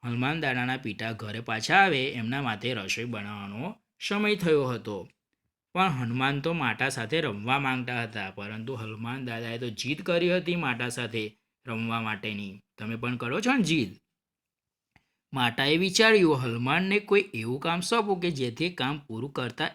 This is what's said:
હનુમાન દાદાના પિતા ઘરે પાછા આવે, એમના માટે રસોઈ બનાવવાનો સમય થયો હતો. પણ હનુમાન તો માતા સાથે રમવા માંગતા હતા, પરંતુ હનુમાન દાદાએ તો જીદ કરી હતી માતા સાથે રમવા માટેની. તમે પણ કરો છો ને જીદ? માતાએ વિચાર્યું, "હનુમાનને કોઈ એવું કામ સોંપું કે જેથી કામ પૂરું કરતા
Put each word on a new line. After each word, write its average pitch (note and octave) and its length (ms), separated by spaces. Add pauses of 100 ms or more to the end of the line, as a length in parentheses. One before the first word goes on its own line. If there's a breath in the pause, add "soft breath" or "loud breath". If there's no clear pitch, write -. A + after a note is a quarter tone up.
હનુમાન B2 380
દાદાના B2+ 360
પિતા A2+ 340
ઘરે G#2+ 280
પાછા A#2 360
આવે, C#3+ 360
એમના A#2+ 300
માટે A#2 320
રસોઈ A2 320
બનાવવાનો G#2 720 (240)
સમય G#3 360
થયો D#3 320
હતો. G#2+ 420 (640)
પણ F#3 160
હનુમાન C3 520
તો E3 120
માતા C3 360
સાથે B2+ 320
રમવા A#2+ 380
માંગતા B2 440
હતા, G#2+ 280
પરંતુ A2 440
હનુમાન A2+ 500
દાદાએ A#2 320
તો A#2+ 120
જીદ C3 320
કરી F3 360
હતી F3 180
માતા B2 340
સાથે A2+ 480 (280)
રમવા A2+ 360
માટેની. G#2 600 (160)
તમે A2 180
પણ A#2+ 220
કરો B2+ 240
છો B3 120
ને B3 100
જીદ? D3 340 (1400)
માતાએ C3+ 440
વિચાર્યું, F#3 640
"હનુમાનને D3 560
કોઈ G3+ 340
એવું A#2+ 260
કામ E3+ 200
સોંપું G#3 400
કે F3 120
જેથી C3+ 380
કામ D3 300
પૂરું A#2+ 320
કરતા B2 440